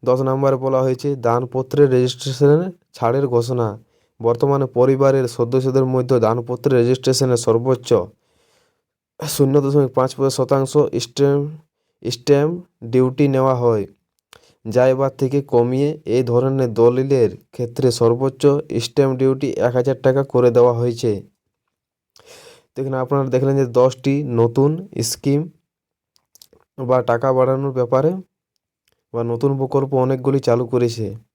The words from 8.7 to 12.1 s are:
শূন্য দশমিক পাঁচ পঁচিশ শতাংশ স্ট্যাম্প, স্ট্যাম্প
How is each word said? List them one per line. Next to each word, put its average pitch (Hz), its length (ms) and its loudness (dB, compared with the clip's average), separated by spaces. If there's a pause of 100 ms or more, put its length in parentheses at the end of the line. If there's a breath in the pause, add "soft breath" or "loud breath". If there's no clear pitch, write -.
শূন্য 143 400 0
দশমিক 139 360 0
পাঁচ 131 180 0
পঁচিশ 135 220 -2
শতাংশ 135 360 0 (320)
স্ট্যাম্প, 143 400 0 (580)
স্ট্যাম্প 143 500 0 (320)